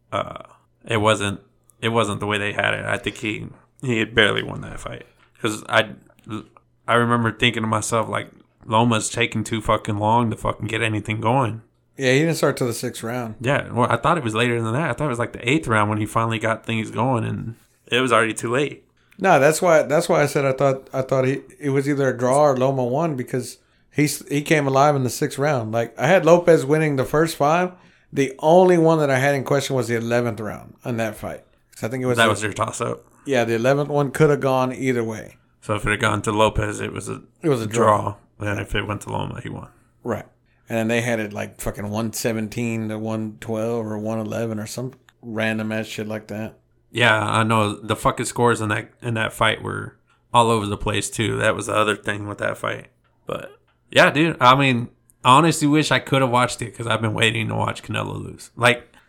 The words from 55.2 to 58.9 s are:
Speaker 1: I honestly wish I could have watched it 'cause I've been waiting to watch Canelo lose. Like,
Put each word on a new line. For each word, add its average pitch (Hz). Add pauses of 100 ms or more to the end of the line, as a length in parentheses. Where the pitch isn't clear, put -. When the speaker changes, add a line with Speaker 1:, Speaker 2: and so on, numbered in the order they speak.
Speaker 1:
I 156
honestly 156
wish 147
I 131
could 135
have 127
watched 123
it 113
'cause 117
I've 110
been 110
waiting 113
to 110
watch 107
Canelo 104
lose. -
Like, 120 (200)